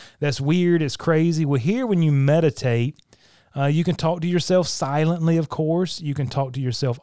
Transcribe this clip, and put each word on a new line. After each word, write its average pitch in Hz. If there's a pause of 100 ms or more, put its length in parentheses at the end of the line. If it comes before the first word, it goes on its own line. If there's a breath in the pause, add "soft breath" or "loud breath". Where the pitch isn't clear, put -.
(220 loud breath)
that's 143
weird, 170
it's 139
crazy. 160
Well, 139
here 220
when 190
you 151
meditate, 139 (560 soft breath)
uh, 139
you 156
can 170
talk 165
to 170
yourself 180
silently, 160
of 160
course. 165
You 147
can 135
talk 135
to 139
yourself 127